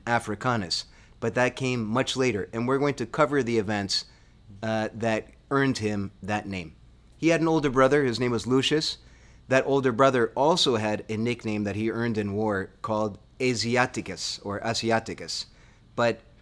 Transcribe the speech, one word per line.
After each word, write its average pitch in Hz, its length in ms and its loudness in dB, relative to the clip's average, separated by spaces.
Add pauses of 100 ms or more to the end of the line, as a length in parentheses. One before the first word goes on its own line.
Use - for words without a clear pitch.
Africanus, 113 800 -2 (340)
but 117 160 -2
that 123 220 2
came 127 280 -2
much 123 300 -2
later, 123 380 0
and 117 120 -2
we're 135 120 2
going 143 160 0
to 120 120 -4
cover 143 380 0
the 117 140 0
events, 101 480 -2 (580)
uh, 110 300 -2
that 110 340 -2 (240)
earned 135 280 2
him 104 320 -2 (120)
that 104 240 -4
name. 90 280 -10 (420)
He 156 120 0
had 165 120 4
an 165 80 2
older 151 220 2
brother, 131 340 6
his 117 160 0
name 123 100 0
was 113 160 -2
Lucius. 135 520 0 (480)
That 131 200 2
older 135 240 2
brother 123 440 4
also 147 420 4
had 107 300 -2
a 110 100 -4
nickname 110 480 -2
that 98 100 -4
he 110 160 -2
earned 113 260 -2
in 104 160 -2
war 104 380 -2 (100)
called 107 380 -2 (200)
Asiaticus, 120 1040 -2
or 101 180 -4
Asiaticus, 110 840 -4 (500)
but 120 240 0 (220)